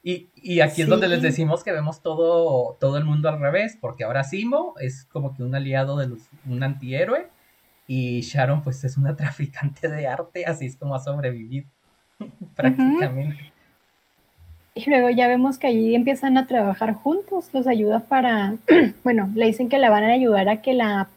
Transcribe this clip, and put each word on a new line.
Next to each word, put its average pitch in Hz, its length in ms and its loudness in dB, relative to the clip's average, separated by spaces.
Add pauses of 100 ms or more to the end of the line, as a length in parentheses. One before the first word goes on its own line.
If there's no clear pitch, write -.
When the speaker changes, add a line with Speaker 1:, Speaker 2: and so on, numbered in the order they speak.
Speaker 1:
Y, 175 320 -6
y 175 260 0
aquí 151 200 2
es 151 60 2
Speaker 2:
Sí. - 40 4
Speaker 1:
donde 190 160 4
les 170 140 0
decimos 160 420 0
que 202 80 -4
vemos 156 300 -6
todo, 165 800 0
todo 139 180 0
el 151 80 -2
mundo 151 240 0
al 151 100 -4
revés, 185 400 -2
porque 117 240 -8
ahora 127 200 -2
Simo 240 560 -4
es - 260 -8
como 139 300 -8
que 127 80 -8
un 127 100 -4
aliado 135 440 -2
de 131 100 -2
los, 117 200 -12 (180)
un 123 180 -4
antihéroe, 139 640 -4 (600)
y 123 340 -4
Sharon, 139 420 0
pues, 127 200 -6
es 131 140 -4
una 143 180 0
<laughs> - 20 -18
traficante 143 720 -6
de 151 180 -6
arte, 170 380 -8
así 156 220 -6
es 127 100 -12
como 139 180 -6
ha 135 40 -4
sobrevivido, 135 680 -8 (280)
<laughs> - 240 -20
Speaker 2:
Ujú. - 360 -18
Speaker 1:
prácticamente. 262 960 0 (1200)
Speaker 2:
Y 226 160 -6
luego 247 200 6
ya 247 180 4
vemos 254 300 2
que 294 100 -2
allí 226 280 2
empiezan 262 420 2
a 262 100 2
trabajar 220 460 0
juntos, 349 600 -4
los 262 140 0
ayuda 220 340 2
para, 226 540 0 (120)
<clears throat> 320 360 4
bueno, 214 320 2
le 220 120 2
dicen 233 200 0
que 269 100 2
la 247 120 6
van 208 160 4
a 233 80 4
ayudar 214 340 2
a 220 140 0
que 262 120 0
la 208 440 0